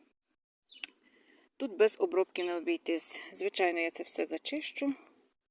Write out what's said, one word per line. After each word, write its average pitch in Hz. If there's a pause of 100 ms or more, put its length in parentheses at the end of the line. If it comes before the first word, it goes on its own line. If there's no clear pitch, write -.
(1600)
Тут 277
без 214
обробки 185
не 175
обійтись. 165
Звичайно, 185
я 165
це -
все 165
зачищу. 277 (580)